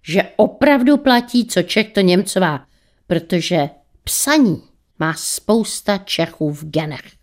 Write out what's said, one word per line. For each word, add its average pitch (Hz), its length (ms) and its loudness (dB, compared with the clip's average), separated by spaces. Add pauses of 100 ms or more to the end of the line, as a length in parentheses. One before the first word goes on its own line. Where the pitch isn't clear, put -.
že 170 220 -2 (120)
opravdu 277 600 4
platí, 240 480 0
co 185 160 -2
Čech, 208 320 -2
to 202 60 2
Němcová, 180 640 0 (420)
protože 165 600 -2 (340)
psaní 247 600 0 (360)
má 160 140 -2
spousta - 840 -4
Čechů 165 540 -4
v 151 180 -12
genech. 151 420 -6 (120)